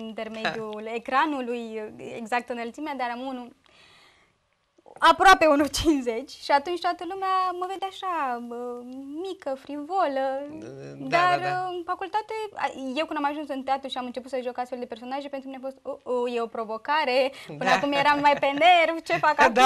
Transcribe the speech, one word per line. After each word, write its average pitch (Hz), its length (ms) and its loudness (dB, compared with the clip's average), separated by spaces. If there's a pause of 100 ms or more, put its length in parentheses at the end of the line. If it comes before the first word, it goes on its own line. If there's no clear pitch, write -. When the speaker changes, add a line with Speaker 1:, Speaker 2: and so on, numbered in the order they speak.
(120)
Speaker 1:
intermediul 220 800 -8
Speaker 2:
<laughs> 233 80 -6
Speaker 1:
ecranului, 254 640 -2 (120)
uh, 214 120 -8 (340)
exact 240 280 -4
înălțimea, 247 520 -8
dar 240 140 -2
am 240 60 -10 (100)
unu-, 247 200 -12 (1500)
aproape 349 460 10
unu 294 200 6
cincizeci 269 640 0 (160)
și - 60 0
atunci 320 280 2
toată 349 320 -2
lumea 381 220 -2 (260)
mă 359 120 -4
vedea 381 200 -6
așa, 277 560 -4
bă, 233 80 -12 (680)
mică, 359 420 -6
frivolă, 285 640 -2 (720)
Speaker 2:
Da, 269 200 -2
Speaker 1:
dar, 359 220 4
Speaker 2:
da, 359 100 -4
da. 370 180 -2
Speaker 1:
uh, 359 100 -6
în 349 80 -8
facultate, 392 480 -6 (220)
a, - 160 -4 (240)
eu 311 100 0
când 311 140 -6
am 285 120 0
ajuns 294 180 -8
în 269 140 -6
teatru 269 260 -2
și 262 80 -8
am 254 80 -6
început 247 240 -10
să 262 140 -4
joc 240 140 -8
astfel 247 220 -6
de 247 60 -8
personaje, 247 420 -10
pentru 277 220 -10
mine 262 140 -14
a - 60 -8
fost, 269 120 -12
"Oh, 269 220 -10
oh, 247 320 -2
e 233 60 0
o 233 60 -2
provocare, 254 840 0 (160)
până 214 220 -2
Speaker 2:
Da. - 60 6
Speaker 1:
acum 285 160 0
eram 285 280 4
mai 285 200 6
pe 294 60 2
nerv, 320 580 6
ce 339 140 0
fac 302 180 4
Speaker 2:
<laughs> - 20 0
Da, - 60 6 (220)